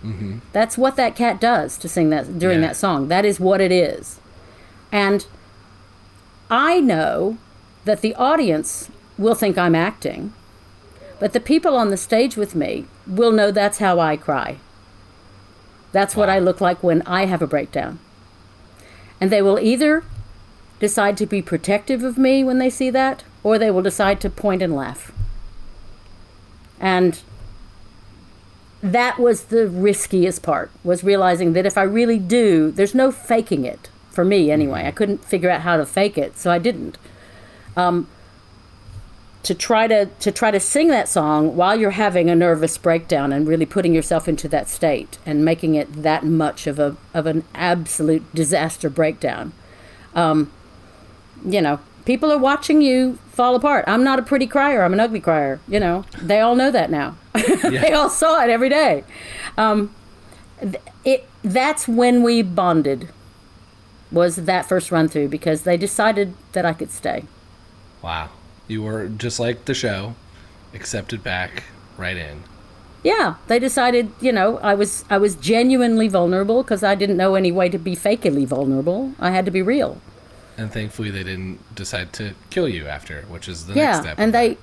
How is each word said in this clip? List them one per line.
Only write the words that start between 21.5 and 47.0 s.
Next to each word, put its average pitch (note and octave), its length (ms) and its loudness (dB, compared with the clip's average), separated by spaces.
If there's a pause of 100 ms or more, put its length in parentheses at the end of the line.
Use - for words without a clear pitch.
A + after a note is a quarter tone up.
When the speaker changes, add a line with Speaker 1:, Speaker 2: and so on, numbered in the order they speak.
Speaker 2:
of B3 140 -4
me C4 260 4
when B3+ 160 2
they B3+ 120 2
see B3+ 200 -2
that, C4 320 0 (200)
or G#3+ 160 2
they G#3+ 120 2
will F3+ 120 2
decide G3 400 0
to G3+ 80 -4
point F#3+ 320 -2
and E3 120 -2
laugh. C3+ 380 -8 (1700)
And F#3 400 2 (1600)
that A#3+ 360 0
was A#3+ 260 2
the A3+ 240 2
riskiest F#3 760 0
part, C#3+ 280 -2 (120)
was F3 220 -2
realizing F#3 500 2
that F#3 100 2
if G3 140 0
I G3 40 2
really A3+ 360 2
do, F#3 520 4
there's G3+ 240 0
no C4 160 4
faking A3+ 540 -2
it, - 240 -12 (220)
for F3 140 0
me F#3 260 4
anyway. D3+ 300 0
Speaker 1:
Mm-hmm. D3+ 80 -4
Speaker 2:
I D3 40 -6
couldn't G3+ 320 -2
figure F3+ 260 -2
out E3 120 0
how F3 140 0
to D3+ 100 0
fake G3+ 320 -2
it, - 180 -6
so - 140 -2
I F3 80 2
didn't. F3 400 -4 (800)
Um, F3 320 0 (1300)
to F#3+ 120 -4
try A3 320 0
to, G#3+ 200 2
to - 260 -4
try A3 180 0
to G3+ 100 0
sing D#4 280 2
that C4 200 2
song D3+ 480 2
while F#3+ 220 2
you're G#3+ 140 2
having F3+ 380 2
a F3 40 2
nervous E3 440 2
breakdown E3 540 0
and D3 140 0
really D#3+ 200 2
putting F3 280 0
yourself D#3+ 320 0
into D#3 220 -4
that D3 200 -2
state - 580 -4
and D3+ 180 0
making D#3+ 300 0
it D3+ 280 -4
that D#3 220 0
much D#3 420 0
of D3 120 -4
a, D3 180 0 (160)